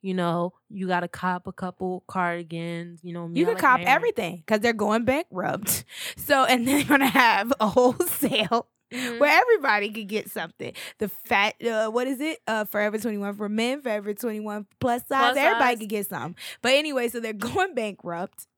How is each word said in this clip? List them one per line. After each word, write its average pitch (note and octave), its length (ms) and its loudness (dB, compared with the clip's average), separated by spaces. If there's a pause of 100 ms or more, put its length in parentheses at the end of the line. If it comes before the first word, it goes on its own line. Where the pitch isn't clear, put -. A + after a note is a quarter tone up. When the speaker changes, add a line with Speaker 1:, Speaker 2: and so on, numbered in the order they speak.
Speaker 1:
you F#3+ 100 -4
know, F3 400 0 (160)
you F#3+ 180 -8
gotta F3 220 0
cop F3+ 380 -4
a F#3+ 60 -10
couple F#3 540 -8
cardigans. E3+ 960 -6
You F3 120 -10
know E3+ 120 -8
me, E3+ 140 -2
Speaker 2:
You F4 60 4
Speaker 1:
I - 20 2
Speaker 2:
can A4+ 60 0
Speaker 1:
like F#4 80 -6
Speaker 2:
cop B3+ 180 4
Speaker 1:
my F3 60 -4
hair. C4 100 6
Speaker 2:
everything G3 500 -2
'cause G#3+ 140 2
they're A#3 140 2
going G#3+ 320 0
bankrupt. A3 840 -2
<laughs> - 300 -12
So, C4+ 260 4
and B3+ 240 2
they're C#4+ 160 4
gonna C#4 240 4
have A#3 500 4
a G#3+ 100 2
<laughs> F3+ 80 2
wholesale B3 920 2 (240)
Speaker 1:
Mm-hmm. A#3+ 260 -6
Speaker 2:
where D4 220 6
everybody C4+ 500 2
could G#3+ 180 -10
get G3+ 220 -4
something. E3+ 420 -10 (260)
The G#3 100 -4
fat, G#3 460 0 (120)
uh, A3 220 0
what A#3+ 180 -2
is C4 140 -6
it? D#4 260 -4
Uh, G#3+ 180 -2
Forever G#3 340 -2
twenty-one G#3 360 -4
for G#3 140 -6
men, A#3 340 -2
Forever G#3+ 320 -4
twenty-one G#3+ 520 -6 (120)
plus A#3+ 300 0
size. C4+ 240 4
Speaker 1:
Plus C4+ 60 0
Speaker 2:
Everybody C4+ 380 4
Speaker 1:
size. G#3 40 -12
Speaker 2:
could G#3+ 80 -10
get G#3 180 -4
something. D#3 300 -8 (260)
But B3+ 120 4
anyway, C#4 340 0
so A#3+ 100 -6
they're A3 140 -6
<laughs> - 0 -
going B3+ 420 -2
bankrupt F#3+ 720 -6 (120)